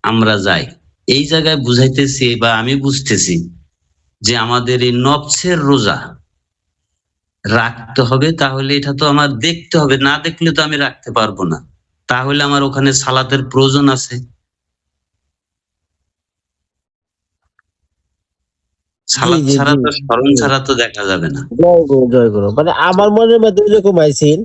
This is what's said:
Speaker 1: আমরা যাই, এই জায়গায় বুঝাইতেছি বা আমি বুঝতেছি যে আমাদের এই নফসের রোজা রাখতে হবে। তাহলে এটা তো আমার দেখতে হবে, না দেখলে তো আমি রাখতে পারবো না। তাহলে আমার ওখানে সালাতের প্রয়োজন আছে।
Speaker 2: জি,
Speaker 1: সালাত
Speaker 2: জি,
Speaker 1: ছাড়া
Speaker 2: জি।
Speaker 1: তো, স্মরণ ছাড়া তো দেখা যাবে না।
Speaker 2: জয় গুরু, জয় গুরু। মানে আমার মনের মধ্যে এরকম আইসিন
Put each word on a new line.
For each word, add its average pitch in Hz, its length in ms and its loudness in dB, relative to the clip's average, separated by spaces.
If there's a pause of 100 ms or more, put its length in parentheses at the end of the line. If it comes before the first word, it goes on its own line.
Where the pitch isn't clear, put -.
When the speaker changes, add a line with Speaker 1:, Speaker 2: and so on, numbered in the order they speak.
Speaker 1:
আমরা 110 340 2
যাই, 92 260 -2 (440)
এই 139 180 0
জায়গায় 160 380 0
বুঝাইতেছি 131 720 0
বা 113 220 0
আমি 123 180 -2
বুঝতেছি 104 600 -2 (840)
যে 107 160 -2
আমাদের 120 440 -2
এই 123 180 0
নফসের 147 600 -2
রোজা 127 380 0 (1500)
রাখতে 117 560 -2
হবে। 131 320 2
তাহলে 135 420 -2
এটা 139 180 -4
তো 139 140 -2
আমার 147 220 2 (100)
দেখতে 165 380 -4
হবে, 139 200 2
না 139 220 0
দেখলে 165 340 -2
তো 147 100 -2
আমি 151 140 -4
রাখতে 135 340 -6
পারবো 104 320 -2
না। 80 140 -2 (520)
তাহলে 135 340 -2
আমার 143 200 0
ওখানে 139 300 0
সালাতের 131 560 -2
প্রয়োজন 135 400 2
আছে। 127 260 -4 (4000)
Speaker 2:
জি, - 60 -2
Speaker 1:
সালাত 139 280 0
Speaker 2:
জি, 139 120 0
Speaker 1:
ছাড়া 139 200 2
Speaker 2:
জি। 135 80 0
Speaker 1:
তো, 147 100 0
স্মরণ 135 440 -2
ছাড়া 139 240 0
তো 135 160 -4
দেখা 110 300 -4
যাবে 85 240 -2
না। 135 120 -8 (100)
Speaker 2:
জয় 170 340 4
গুরু, 135 260 2
জয় 120 180 4
গুরু। 104 220 0
মানে 151 280 0
আমার 185 320 2
মনের 226 280 4
মধ্যে 208 240 2
এরকম 208 360 2
আইসিন 151 460 2